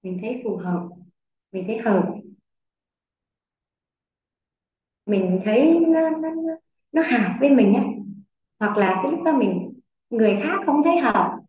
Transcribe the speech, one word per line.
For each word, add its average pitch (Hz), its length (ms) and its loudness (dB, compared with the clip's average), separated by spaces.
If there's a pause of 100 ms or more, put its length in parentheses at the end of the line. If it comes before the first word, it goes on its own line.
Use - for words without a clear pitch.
Mình 185 200 -8
thấy 254 220 -8
phù 196 120 -4
hợp, 175 320 -6 (640)
mình 185 140 -8
thấy 220 120 -6
hợp. 196 240 0 (3000)
Mình 185 380 0
thấy 277 360 4
nó, 320 300 2
nó, 320 200 -6
nó, 330 220 -6 (400)
nó 320 100 2
hợp 220 380 0
với 285 100 4
mình 220 240 6
á. - 100 2 (760)
Hoặc 202 160 -2
là 185 260 0
cái 294 100 -2
lúc - 120 -4
đó 320 80 2
mình, 190 480 -2 (300)
người 214 320 2
khác 359 240 -2
không 294 180 2
thấy 339 140 4
hợp 226 400 0 (100)